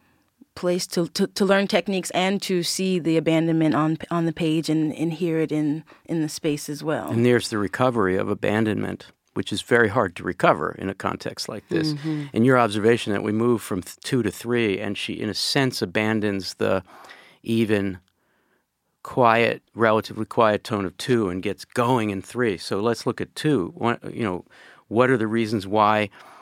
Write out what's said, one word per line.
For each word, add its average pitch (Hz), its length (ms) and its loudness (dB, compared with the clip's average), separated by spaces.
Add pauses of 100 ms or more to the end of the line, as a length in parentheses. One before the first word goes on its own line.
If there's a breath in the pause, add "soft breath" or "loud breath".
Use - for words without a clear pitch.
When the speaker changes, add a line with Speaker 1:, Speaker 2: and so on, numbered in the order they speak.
(540)
Speaker 1:
place 180 320 -2
to, 170 220 -2
to, - 180 0
to - 180 -2
learn 196 220 2
techniques 190 440 -2
and 190 320 0
to 180 200 -2
see 185 360 -2
the 160 180 0
abandonment 160 580 2
on, 156 240 0 (120)
on 170 140 0
the 165 80 0
page 160 380 -2
and, 156 240 0
and 165 180 -2
hear 160 260 -2
it 156 140 0
in, 151 320 0 (220 soft breath)
in 165 160 -2
the 151 60 -2
space 151 400 -4
as 147 140 -10
well. 151 280 -4
Speaker 2:
And 120 160 2
there's 123 240 4
the 110 80 -2
recovery 104 580 2
of 101 140 -2
abandonment, 104 760 -2 (280)
which - 180 -4
is 101 100 -4
very 117 260 4
hard 101 280 0
to - 80 -10
recover 92 540 2
in 95 100 -4
a 98 60 -4
context - 540 -6
like 107 200 -12
this. 156 240 -2
Speaker 3:
Mm-hmm. 151 400 -6
Speaker 2:
And 117 140 4
your 131 120 6
observation 110 540 2
that 101 100 -2
we 107 100 -2
move 113 300 2
from 92 200 -4
th-, - 200 -16
two 127 200 0
to 107 80 -2
three, 117 500 0
and 101 160 -4
she, - 160 -6
in - 160 -6
a 98 60 -4
sense, - 480 0
abandons 104 720 -2
the 98 280 0 (600 loud breath)
even 104 560 0 (1040)
quiet, 117 600 2 (120)
relatively 110 500 2
quiet 107 400 2
tone 101 200 -4
of 85 120 -8
two 117 320 0
and 90 140 -4
gets 98 220 -6
going 120 460 0
in 95 120 -4
three. 113 360 -2
So 98 220 -6
let's 113 260 -2
look 123 140 -2
at - 160 -10
two. 107 400 0
What, 117 260 -2 (120)
you 120 100 -4
know, 90 200 -4 (440 loud breath)
what 123 220 4
are 131 60 6
the 110 120 0
reasons 107 380 0
why 107 440 2 (320 loud breath)